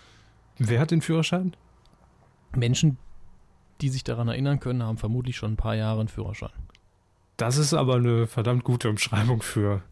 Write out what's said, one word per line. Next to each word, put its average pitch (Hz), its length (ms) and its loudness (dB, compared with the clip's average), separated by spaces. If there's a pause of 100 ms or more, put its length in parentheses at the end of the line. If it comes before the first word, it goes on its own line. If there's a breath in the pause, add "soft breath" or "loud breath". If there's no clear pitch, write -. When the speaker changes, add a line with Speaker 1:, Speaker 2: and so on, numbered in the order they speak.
(600 soft breath)
Speaker 1:
Wer 117 200 2
hat 160 100 2
den 165 120 4
Führerschein? 170 520 0 (1000)
Speaker 2:
Menschen, 127 440 2 (840)
die 139 80 -2
sich 131 160 -4
daran 117 240 -2
erinnern 139 320 0
können, 123 220 -2
haben 113 160 -4
vermutlich 123 380 -2
schon 110 160 -4
ein 110 40 -2
paar 110 180 0
Jahre 110 260 0
einen 110 80 -2
Führerschein. 104 420 -8 (840)
Speaker 1:
Das 120 200 0
ist 151 180 2
aber 131 200 2
eine 120 320 4
verdammt 123 380 0
gute 120 260 0
Umschreibung 107 500 2
für 101 520 0